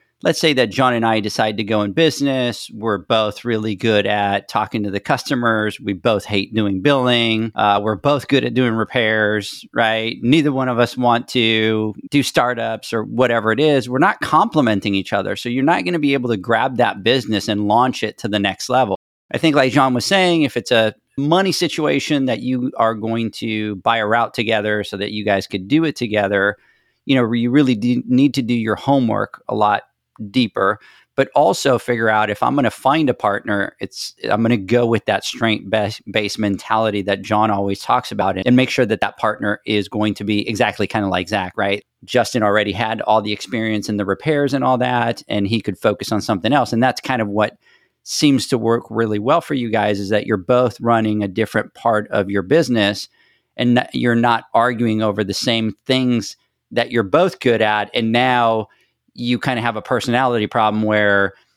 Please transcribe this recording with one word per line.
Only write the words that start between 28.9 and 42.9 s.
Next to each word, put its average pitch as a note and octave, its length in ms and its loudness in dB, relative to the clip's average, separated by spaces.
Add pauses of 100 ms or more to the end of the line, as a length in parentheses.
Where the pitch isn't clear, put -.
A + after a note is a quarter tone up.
a - 40 -4
lot G#2 300 2 (480)
deeper, G#2 480 0 (380)
but C3+ 180 0
also D3 420 2
figure A2+ 300 -2
out, G#2+ 220 2
if G#2 120 -4
I'm B2+ 140 2
gonna B2+ 160 2
find C#3+ 380 0
a A#2+ 40 0
partner, G2+ 680 -2
it's, - 420 -12
I'm A2 180 0
gonna A2+ 140 4
go A2+ 300 2
with A2+ 200 0
that G2+ 200 0
strength - 440 -4
bas-, G#2+ 400 -2
based G#2+ 300 -4
mentality G#2 640 0
that G2+ 200 -2
John G#2+ 300 2
always G2 300 -2
talks B2 320 -2
about, F#2+ 240 -2
and B2 180 2
make B2+ 140 4
sure B2+ 160 0
that G#2 160 -2
that G2+ 160 -4
partner G#2+ 480 -2
is G#2 240 -2
going G#2+ 240 -2
to G#2+ 100 -8
be G#2 240 -2
exactly G#2+ 400 -2
kinda G#2 220 -2
like F#2 180 -2
Zach, F#2+ 300 -4
right? G2+ 260 -2 (220)
Justin A#2 380 0
already G#2 280 2
had A2 300 -4